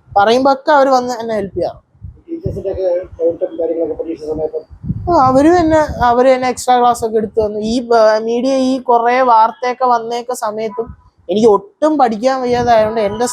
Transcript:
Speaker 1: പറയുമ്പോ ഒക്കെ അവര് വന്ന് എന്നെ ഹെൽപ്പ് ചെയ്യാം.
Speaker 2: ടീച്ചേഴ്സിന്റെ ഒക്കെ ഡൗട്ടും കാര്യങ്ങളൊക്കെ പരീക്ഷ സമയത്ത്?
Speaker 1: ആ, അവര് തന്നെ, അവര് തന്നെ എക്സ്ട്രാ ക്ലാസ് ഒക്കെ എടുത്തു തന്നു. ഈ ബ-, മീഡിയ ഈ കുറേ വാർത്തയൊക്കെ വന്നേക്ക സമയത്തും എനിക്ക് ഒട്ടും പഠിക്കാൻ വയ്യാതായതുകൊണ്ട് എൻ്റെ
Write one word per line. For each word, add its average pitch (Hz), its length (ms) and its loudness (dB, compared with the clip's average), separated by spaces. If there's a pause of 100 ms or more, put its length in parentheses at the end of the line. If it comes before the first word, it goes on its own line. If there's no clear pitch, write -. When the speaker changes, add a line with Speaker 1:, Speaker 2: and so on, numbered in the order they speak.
(120)
Speaker 1:
പറയുമ്പോ 240 440 2
ഒക്കെ - 220 -4
അവര് 277 200 4
വന്ന് 247 240 -2
എന്നെ 226 180 -6
ഹെൽപ്പ് 190 180 -8
ചെയ്യാം. 151 180 -4 (520)
Speaker 2:
ടീച്ചേഴ്സിന്റെ 196 460 -8
ഒക്കെ 185 140 -2 (300)
ഡൗട്ടും 170 420 -2
കാര്യങ്ങളൊക്കെ 165 420 -4
പരീക്ഷ 156 200 -8 (100)
സമയത്ത്? 156 280 -6 (480)
Speaker 1:
ആ, 349 100 2 (120)
അവര് 277 280 4
തന്നെ, 311 240 2 (300)
അവര് 254 220 4
തന്നെ 254 200 -2
എക്സ്ട്രാ 247 260 0
ക്ലാസ് 240 260 0
ഒക്കെ 220 160 -2
എടുത്തു 214 240 -4
തന്നു. 208 140 -6 (140)
ഈ - 20 0 (140)
ബ-, 220 380 4
മീഡിയ 247 260 -2 (180)
ഈ - 20 0 (160)
കുറേ 240 280 2 (140)
വാർത്തയൊക്കെ 233 640 0
വന്നേക്ക 233 380 -6 (120)
സമയത്തും 220 420 -6 (420)
എനിക്ക് 214 260 4
ഒട്ടും 294 420 -2
പഠിക്കാൻ 247 440 0
വയ്യാതായതുകൊണ്ട് 240 600 0
എൻ്റെ 214 320 -2